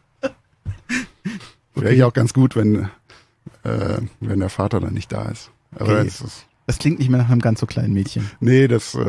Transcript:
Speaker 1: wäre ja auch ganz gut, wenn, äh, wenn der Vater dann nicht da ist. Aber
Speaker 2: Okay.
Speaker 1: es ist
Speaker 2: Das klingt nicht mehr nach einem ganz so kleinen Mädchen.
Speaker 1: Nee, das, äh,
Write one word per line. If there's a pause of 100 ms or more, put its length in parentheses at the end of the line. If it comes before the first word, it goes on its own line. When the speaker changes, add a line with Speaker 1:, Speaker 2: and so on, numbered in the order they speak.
(1800)
Speaker 1:
wäre
ja
auch
ganz
gut,
wenn, (760)
äh, (200)
wenn
der
Vater
dann
nicht
da
ist. (240)
Aber
Speaker 2:
Okay.
Speaker 1:
es
ist (200)
Speaker 2:
Das
klingt
nicht
mehr
nach
einem
ganz
so
kleinen
Mädchen. (100)
Speaker 1:
Nee,
das,
äh,